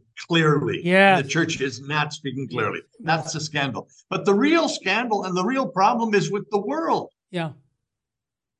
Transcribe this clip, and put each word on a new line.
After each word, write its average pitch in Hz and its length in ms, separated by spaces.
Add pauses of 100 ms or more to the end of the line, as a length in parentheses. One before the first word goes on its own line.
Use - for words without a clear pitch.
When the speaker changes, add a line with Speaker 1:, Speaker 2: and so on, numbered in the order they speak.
(280)
Speaker 1:
clearly. 151 560
Speaker 2:
Yes. 185 400
Speaker 1:
The 139 60
church 160 320
is 131 200
not 143 320
speaking 131 340
clearly. 104 340 (180)
Speaker 2:
Yes. - 80
Speaker 1:
That's 160 260
the 156 60
scandal. 139 480 (240)
But - 140
the 196 100
real 302 340
scandal 208 540
and 185 120
the 185 100
real 262 220
problem 220 460
is 170 160
with 196 220
the 208 80
world. 269 500 (220)
Speaker 2:
Yeah. 165 200 (1080)